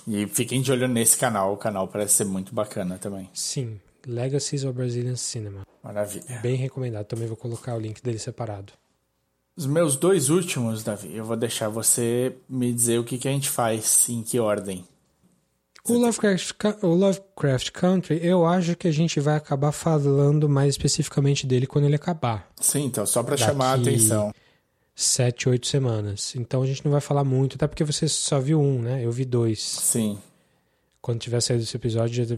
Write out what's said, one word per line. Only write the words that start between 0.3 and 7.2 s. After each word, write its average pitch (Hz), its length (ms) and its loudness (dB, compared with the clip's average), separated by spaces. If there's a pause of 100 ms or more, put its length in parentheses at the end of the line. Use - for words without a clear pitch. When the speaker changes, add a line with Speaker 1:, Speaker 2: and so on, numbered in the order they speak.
Speaker 1:
de 135 80 0
olho 127 160 2
nesse 117 300 4
canal. 104 380 2
O - 20 -6
canal 98 320 -2
parece 101 260 0
ser 107 120 2
muito 95 280 -4
bacana 98 440 -4
também. 98 360 -10
Speaker 2:
Sim. 113 460 -6 (260)
Legacies 131 580 -4
of 131 100 -4
Brazilian 123 420 -4
Cinema. 101 500 -8 (160)
Speaker 1:
Maravilha. 104 580 -8
Speaker 2:
Bem 123 140 -2
recomendado. 127 520 -6
Também 113 200 -6